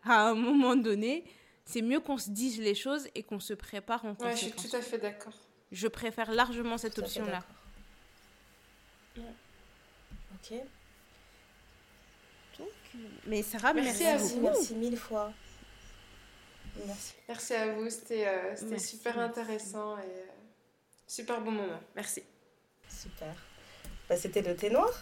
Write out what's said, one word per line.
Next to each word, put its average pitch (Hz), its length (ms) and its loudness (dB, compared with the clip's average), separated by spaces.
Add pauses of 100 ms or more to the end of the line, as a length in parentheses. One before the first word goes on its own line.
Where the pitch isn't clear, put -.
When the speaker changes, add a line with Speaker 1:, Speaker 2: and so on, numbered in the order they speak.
Speaker 1:
à 220 260 6
un 226 40 4
moment 247 420 6
donné, 226 500 2 (400)
c'est - 180 -4
mieux 254 160 4
qu'on 277 180 -2
se 208 140 -6
dise 226 280 -2
les 208 160 2
choses 269 380 -2
et 240 80 -6
qu'on 208 180 -6
se 208 140 -6
prépare 214 520 -6
en 208 80 -6
Speaker 2:
Ouais, 240 180 -2
je 233 60 -2
suis 220 140 -4
Speaker 1:
conséquence. 196 200 -8
Speaker 2:
tout 254 60 -4
à 240 40 0
fait 240 160 -4
d'accord. 208 360 -6 (380)
Speaker 1:
Je 190 160 -2
préfère 220 440 -2
largement 233 480 2
cette 226 160 -6
Speaker 3:
Tout 214 60 -4
à 196 40 -4
fait 202 140 -6
Speaker 1:
option-là. 208 240 -4 (1700)
Speaker 3:
d'accord. 233 100 -12 (1200)
Speaker 2:
Ouais. 220 80 -8
Speaker 3:
Ok. 269 100 -8 (1900)
Speaker 1:
Donc, 349 80 -10 (280)
euh, - 20 -12 (280)
mais 214 160 0
Sarah, 226 320 4
Speaker 2:
Merci 285 300 4
Speaker 1:
merci - 20 6
Speaker 2:
à 302 120 8
Speaker 1:
beaucoup. 240 240 2
Speaker 2:
vous. - 60 -
Speaker 3:
Merci 381 280 4
mille 233 220 0
fois. 214 360 -2 (1500)
Merci. 202 280 -8 (140)
Speaker 2:
Merci 233 280 -4
à 220 180 2
vous, 220 160 -2
c'était, 220 380 -2
euh, 190 280 0
c'était 220 160 -8
Speaker 1:
Merci, 220 260 -4
Speaker 2:
super 233 200 -2
Speaker 1:
merci. 233 220 -2
Speaker 2:
intéressant 214 580 -4
et, 202 40 -10
euh, 185 240 -10 (840)
super 233 340 -4
bon 220 100 -2
moment. 190 280 -2 (160)
Merci. 202 260 -6 (680)
Speaker 3:
Super. - 440 -12 (760)
Bah, 175 80 6
c'était 196 260 2
le 175 120 2
thé 202 140 0
noir. 349 220 8 (100)